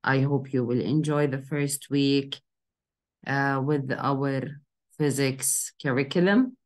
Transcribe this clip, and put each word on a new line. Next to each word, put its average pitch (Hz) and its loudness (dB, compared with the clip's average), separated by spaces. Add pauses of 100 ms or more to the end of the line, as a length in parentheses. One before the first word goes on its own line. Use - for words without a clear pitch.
I 135 2
hope 135 0
you 127 2
will 120 0
enjoy 147 2
the 135 -4
first 143 -6
week, 139 0 (840)
uh, 135 0
with 139 0
our 135 -2 (380)
physics 135 0
curriculum 175 2